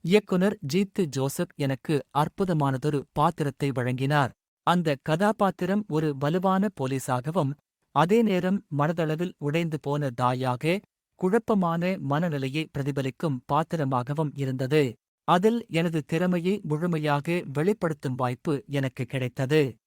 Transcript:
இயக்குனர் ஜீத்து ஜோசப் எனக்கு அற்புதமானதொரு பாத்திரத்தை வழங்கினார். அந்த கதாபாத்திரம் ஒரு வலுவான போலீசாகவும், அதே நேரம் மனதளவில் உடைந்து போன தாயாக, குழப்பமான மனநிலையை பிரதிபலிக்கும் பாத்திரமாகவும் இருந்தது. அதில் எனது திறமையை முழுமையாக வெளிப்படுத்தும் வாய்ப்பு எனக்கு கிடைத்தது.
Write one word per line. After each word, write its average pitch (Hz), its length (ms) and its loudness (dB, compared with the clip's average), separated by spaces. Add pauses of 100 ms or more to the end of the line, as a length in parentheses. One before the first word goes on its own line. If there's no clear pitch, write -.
இயக்குனர் 196 580 2 (140)
ஜீத்து 196 320 0
ஜோசப் 139 520 -4
எனக்கு 139 480 -2 (140)
அற்புதமானதொரு 147 840 0 (100)
பாத்திரத்தை 147 580 -2
வழங்கினார். 131 640 0 (300)
அந்த 160 400 2
கதாபாத்திரம் 196 840 0
ஒரு 151 300 0
வலுவான 185 500 0 (120)
போலீசாகவும், 135 720 -2 (400)
அதே 180 320 4
நேரம் 190 420 2 (140)
மனதளவில் 165 600 0
உடைந்து 151 420 -2
போன 143 300 -2
தாயாக, 127 720 0 (340)
குழப்பமான 185 840 0
மனநிலையை 143 680 -2 (100)
பிரதிபலிக்கும் 135 640 -2 (120)
பாத்திரமாகவும் 143 840 0
இருந்தது. 131 600 0 (300)
அதில் 214 440 2
எனது 165 360 0
திறமையை 180 580 0
முழுமையாக 151 800 0 (100)
வெளிப்படுத்தும் 156 600 -2
வாய்ப்பு 127 520 -2
எனக்கு 135 380 -4
கிடைத்தது. 135 680 0 (120)